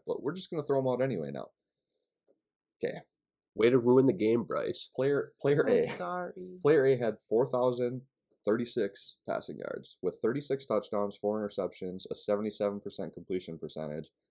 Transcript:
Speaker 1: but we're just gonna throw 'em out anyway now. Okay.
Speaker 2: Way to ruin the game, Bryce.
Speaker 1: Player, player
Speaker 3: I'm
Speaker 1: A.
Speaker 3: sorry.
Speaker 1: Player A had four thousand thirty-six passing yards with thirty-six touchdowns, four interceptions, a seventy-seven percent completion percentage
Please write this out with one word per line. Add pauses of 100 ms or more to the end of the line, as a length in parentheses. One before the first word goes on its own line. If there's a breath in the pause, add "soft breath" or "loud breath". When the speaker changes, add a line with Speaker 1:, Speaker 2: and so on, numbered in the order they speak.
Speaker 1:
but
we're
just
gonna
throw
'em
out
anyway
now. (1300)
Okay. (560)
Speaker 2:
Way
to
ruin
the
game,
Bryce.
Speaker 1:
Player,
player
Speaker 3:
I'm
Speaker 1:
A.
Speaker 3:
sorry.
Speaker 1:
Player
A
had (100)
four
thousand (440)
thirty-six (100)
passing
yards
with
thirty-six
touchdowns,
four
interceptions,
a
seventy-seven
percent
completion
percentage (200)